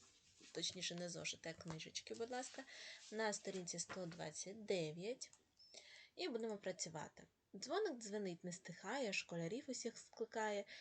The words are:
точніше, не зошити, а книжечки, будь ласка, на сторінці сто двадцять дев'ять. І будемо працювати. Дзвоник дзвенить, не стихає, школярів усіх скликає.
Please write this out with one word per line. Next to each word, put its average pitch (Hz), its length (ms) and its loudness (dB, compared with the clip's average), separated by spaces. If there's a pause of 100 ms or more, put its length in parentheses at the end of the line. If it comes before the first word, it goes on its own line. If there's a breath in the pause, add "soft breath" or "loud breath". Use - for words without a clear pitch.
(520)
точніше, 175 440 0
не 175 140 0
зошити, 165 400 -2
а 160 120 -6
книжечки, 160 540 -4
будь 233 160 -2
ласка, 262 320 -2 (480 loud breath)
на 214 220 6
сторінці 185 460 0
сто 185 260 -2
двадцять 170 600 -4
дев'ять. 180 680 2 (840 loud breath)
І 349 140 2
будемо 220 280 2
працювати. 175 680 -2 (320)
Дзвоник 330 380 4
дзвенить, 202 500 0
не 180 80 0
стихає, 196 640 0
школярів 180 540 2
усіх 240 300 -2
скликає. 214 680 0 (160 loud breath)